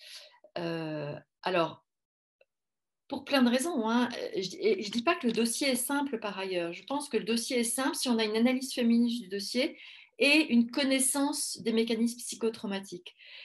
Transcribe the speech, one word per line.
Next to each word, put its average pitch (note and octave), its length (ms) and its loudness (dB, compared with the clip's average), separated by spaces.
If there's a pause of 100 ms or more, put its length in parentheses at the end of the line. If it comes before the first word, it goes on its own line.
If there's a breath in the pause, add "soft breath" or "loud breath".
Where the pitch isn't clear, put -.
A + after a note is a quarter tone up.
(580 loud breath)
Euh, D#3+ 560 -6 (300)
alors, E3+ 420 0 (1200)
pour C4+ 160 -6
plein C#4 200 4
de A#3+ 80 6
raisons, C4 360 0
hein, A#3 220 2 (260)
je, F3+ 240 -4
et G#3 220 2
je G3+ 100 -6
dis A#3 120 -2
pas E4 120 4
que D4 120 -2
le A3 40 2
dossier A#3 380 0
est B3 60 2
simple C#4+ 440 -2
par G3 200 -6
ailleurs. F3 340 -2
Je - 120 -14
pense C#4+ 220 -4
que A#3 100 -2
le F#3+ 60 0
dossier A#3 360 0
est A#3 40 2
simple C4 320 0
si - 140 -2
on A#3 80 4
a A3+ 60 2
une G#3+ 120 0
analyse B3+ 380 2
féministe A#3 480 2
du F#3 60 -12
dossier G3+ 500 -2 (400 loud breath)
et D4 360 6
une A#3 180 4
connaissance C#4 880 0
des G#3+ 140 -2
mécanismes A3+ 460 0
psychotraumatiques. G3 920 -6 (320 loud breath)